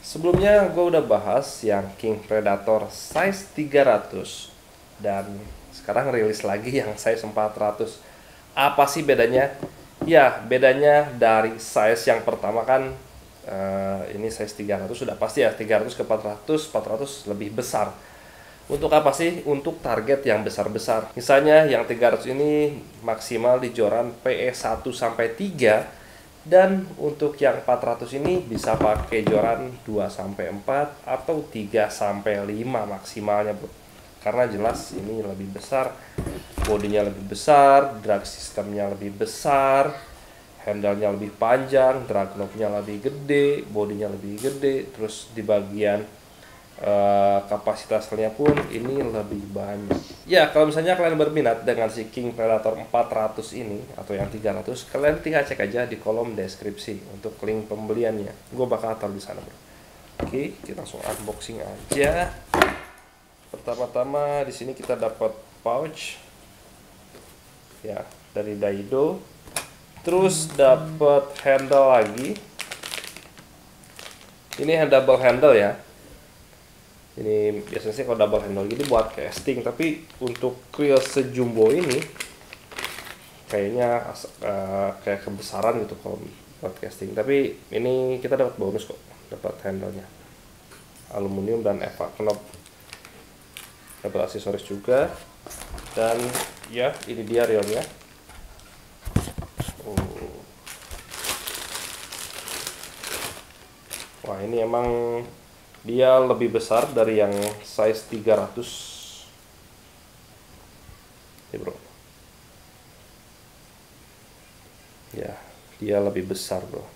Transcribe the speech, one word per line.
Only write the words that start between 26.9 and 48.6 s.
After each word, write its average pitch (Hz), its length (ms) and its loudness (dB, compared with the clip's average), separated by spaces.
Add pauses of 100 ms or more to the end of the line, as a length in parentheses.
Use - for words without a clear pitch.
untuk 147 400 -2
yang 135 260 2
empat 123 220 2
ratus 120 320 -4
ini 170 240 0
bisa 113 400 -2
pakai 107 480 2
joran 117 560 0
dua 104 240 -4
sampai 95 420 -8
empat 135 540 -4
atau 147 400 -4
tiga 107 480 -2
sampai 101 560 -2
lima 110 400 -4
maksimalnya, 104 640 -2
bro. 95 140 -10 (560)
Karena 117 240 2
jelas 107 480 -4
ini 104 240 -6
lebih 98 320 -8
besar, 131 400 -4 (720)
bodinya 104 420 0
lebih 98 220 -6
besar, 139 720 6
drag 104 240 0
sistemnya 101 640 -6
lebih 101 320 -8
besar, 139 720 2 (720)
handle-nya 104 480 0
lebih 101 240 -6
panjang, 131 720 4
drag 98 260 -2
knob-nya 101 380 -4
lebih 104 320 -6
gede, 143 640 0
bodinya 104 400 -4
lebih 101 320 -8
gede, 135 560 -2
terus 107 400 -8
di 110 80 -8
bagian, 101 580 0 (800)
eh, 101 600 4 (120)
kapasitasnya 107 800 -2
pun 147 240 4 (160)